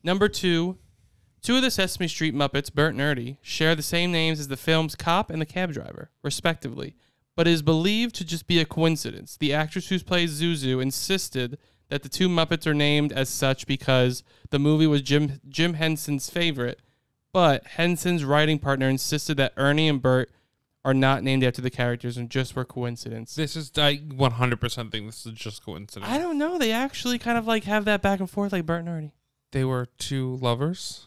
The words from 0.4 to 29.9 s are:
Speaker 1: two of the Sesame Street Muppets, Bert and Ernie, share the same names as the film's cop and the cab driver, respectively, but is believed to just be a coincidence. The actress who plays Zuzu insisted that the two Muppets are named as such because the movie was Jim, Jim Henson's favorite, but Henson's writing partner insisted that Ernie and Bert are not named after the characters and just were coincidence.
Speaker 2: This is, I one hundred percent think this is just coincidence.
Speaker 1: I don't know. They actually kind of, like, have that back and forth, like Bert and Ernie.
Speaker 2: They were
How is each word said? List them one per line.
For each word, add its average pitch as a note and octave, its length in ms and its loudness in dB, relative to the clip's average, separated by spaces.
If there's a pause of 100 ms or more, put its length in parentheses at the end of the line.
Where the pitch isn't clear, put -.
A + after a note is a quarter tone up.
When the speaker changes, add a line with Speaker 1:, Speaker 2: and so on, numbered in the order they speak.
Speaker 1:
two A#3+ 140 2
of C4 60 4
the C4 80 2
Sesame F#3 380 -2
Street D#3+ 260 -2
Muppets, C#3+ 380 -2
Bert D3+ 200 2
and - 100 -6
Ernie, C#3 400 -4
share D#3+ 320 2
the D3+ 80 -4
same F3 300 0
names D#3+ 280 0
as C#3 80 -8
the C3+ 80 -6
film's D#3+ 380 2
cop F3 360 -2
and D#3+ 120 -4
the D3+ 40 -2
cab F3+ 260 -4
driver, - 380 -12 (120)
respectively, C#3+ 720 -4 (400)
but E3 120 2
is E3 140 4
believed F#3+ 540 2
to F#3 100 -8
just E3 220 -8
be E3+ 140 4
a D#3+ 40 2
coincidence. D#3 720 -2
The C#3+ 160 0
actress D#3 360 -4
who F#3+ 120 0
plays E3+ 400 -2
Zuzu C3+ 400 0
insisted C3+ 760 -4 (300)
that C#3+ 140 -6
the F3 60 -16
two F#3 200 0
Muppets E3 380 0
are D#3 80 2
named D3 380 2
as C3 160 -2
such - 380 -2
because B2+ 560 2 (280)
the C#3+ 80 0
movie D3+ 280 4
was D3 160 4
Jim, C#3 460 2
Jim E3 260 0
Henson's D3+ 560 -2
favorite, C#3+ 500 -2 (520)
but D#3+ 340 4
Henson's F3 580 0
writing D3+ 340 4
partner C3+ 300 2
insisted C#3+ 480 0
that C3+ 200 2
Ernie D3 320 4
and C#3+ 120 2
Bert B2+ 300 2 (540)
are C3+ 100 4
not C3+ 280 4
named C3 220 2
after B2 160 0
the B2+ 100 -2
characters A#2+ 460 -4
and A#2+ 140 -8
just C3 260 -4
were B2+ 80 -4
coincidence. A#2 720 -8
Speaker 2:
This D3+ 220 -4
is, D3+ 200 -10
I D3 200 4
one C3+ 360 0
hundred A#2+ 280 2
percent A#2 320 -6
think G#2+ 140 -8
this - 200 -16
is A2 80 -12
just A2 300 -12
coincidence. G2+ 460 -12
Speaker 1:
I C4+ 80 -2
don't E4 200 -2
know. E4 200 -2
They A#3 140 0
actually B3 460 -4
kind A#3 180 -2
of, A3+ 100 -2
like, A3 180 0
have G#3 200 0
that G3+ 180 0
back G3 180 0
and F#3 100 -6
forth, G3+ 220 -4
like F3 140 -2
Bert E3+ 140 -2
and E3+ 80 -10
Ernie. D#3 240 -8 (400)
Speaker 2:
They C3+ 120 0
were B2+ 220 -2 (120)